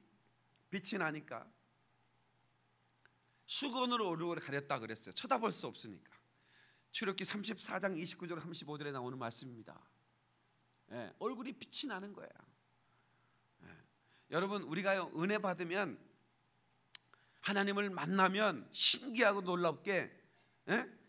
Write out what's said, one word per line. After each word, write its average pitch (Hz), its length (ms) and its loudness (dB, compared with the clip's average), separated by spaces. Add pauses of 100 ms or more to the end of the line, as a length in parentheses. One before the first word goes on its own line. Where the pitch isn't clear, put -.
(680)
빛이 190 300 -2
나니까 151 480 -2 (2000)
수건으로 247 640 2
얼굴을 170 320 0
가렸다 139 380 -2
그랬어요. 113 360 -8
쳐다볼 226 360 0
수 160 160 -6
없으니까. - 520 -14 (720)
출애굽기 190 340 -2
삼십사 202 540 -4
장 190 160 2
이십구 175 320 -4
절 165 140 -4
삼십오 156 360 -8
절에 143 140 -4
나오는 131 260 -6
말씀입니다. 120 600 -8 (1120)
예, 113 280 -8
얼굴이 220 340 -6
빛이 - 340 -2
나는 202 260 -8
거야. 170 140 -14 (1400)
예. 87 40 -20 (640)
여러분, 196 320 0
우리가요, 185 520 0
은혜 185 220 2
받으면, 180 600 -2 (1400)
하나님을 202 500 2
만나면 185 800 4
신기하고 220 720 6
놀랍게, 175 720 2 (580)
예? 233 400 0